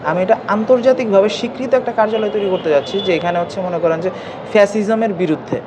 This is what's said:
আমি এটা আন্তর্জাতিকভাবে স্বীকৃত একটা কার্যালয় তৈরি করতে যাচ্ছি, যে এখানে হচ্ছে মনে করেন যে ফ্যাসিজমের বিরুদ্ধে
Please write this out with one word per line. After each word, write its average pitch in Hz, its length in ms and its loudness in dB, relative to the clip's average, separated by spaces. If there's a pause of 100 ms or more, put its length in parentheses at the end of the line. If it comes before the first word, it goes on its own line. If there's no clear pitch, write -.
আমি 170 180 0
এটা 214 140 4 (120)
আন্তর্জাতিকভাবে 220 800 4
স্বীকৃত 247 460 -2
একটা 240 180 0
কার্যালয় 214 380 0
তৈরি 202 200 -2
করতে 170 200 -2
যাচ্ছি, 151 300 0
যে 185 160 0
এখানে 175 220 -2
হচ্ছে 175 220 -4
মনে 180 180 -4
করেন 160 220 0
যে 185 100 -2 (420)
ফ্যাসিজমের 214 600 2
বিরুদ্ধে 156 540 -2